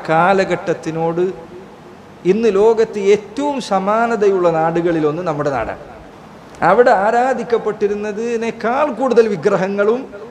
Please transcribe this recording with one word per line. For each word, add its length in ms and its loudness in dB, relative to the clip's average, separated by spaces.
കാലഘട്ടത്തിനോട് 1200 0
ഇന്ന് 300 2
ലോകത്ത് 440 2
ഏറ്റവും 600 0
സമാനതയുള്ള 920 2
നാടുകളിലൊന്ന് 720 0
നമ്മുടെ 280 -2
നാടാണ്. 280 -4
അവിടെ 280 4
ആരാധിക്കപ്പെട്ടിരുന്നതിനേക്കാൾ 2000 -2
കൂടുതൽ 360 4
വിഗ്രഹങ്ങളും 840 0